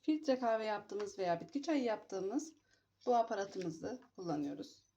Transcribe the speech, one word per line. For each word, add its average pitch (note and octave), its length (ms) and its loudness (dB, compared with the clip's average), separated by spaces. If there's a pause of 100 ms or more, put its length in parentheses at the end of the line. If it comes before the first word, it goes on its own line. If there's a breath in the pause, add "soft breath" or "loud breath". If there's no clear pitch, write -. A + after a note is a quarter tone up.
filtre D4+ 380 2
kahve A3 260 2
yaptığımız G#3 540 -4
veya E3+ 220 2
bitki C#4 200 -6
çayı C#4+ 220 2
yaptığımız G#3+ 680 -2 (520 soft breath)
bu B3 100 6
aparatımızı G3 840 0 (140)
kullanıyoruz. D3+ 680 -4 (140)